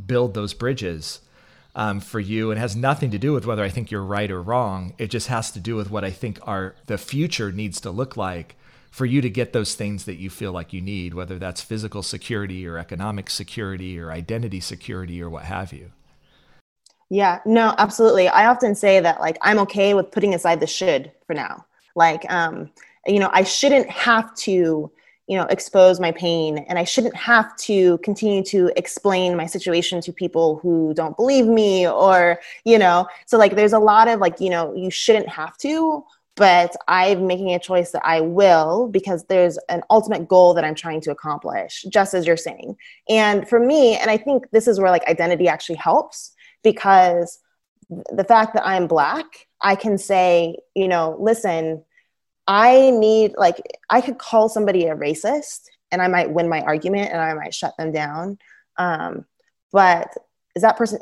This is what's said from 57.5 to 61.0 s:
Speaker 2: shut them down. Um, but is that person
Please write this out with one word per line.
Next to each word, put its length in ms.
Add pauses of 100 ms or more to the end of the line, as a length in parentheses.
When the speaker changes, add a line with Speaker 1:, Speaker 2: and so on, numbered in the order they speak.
Speaker 2:
shut 240
them 160
down. 460 (360)
Um, 480 (480)
but 420 (400)
is 100
that 120
person 260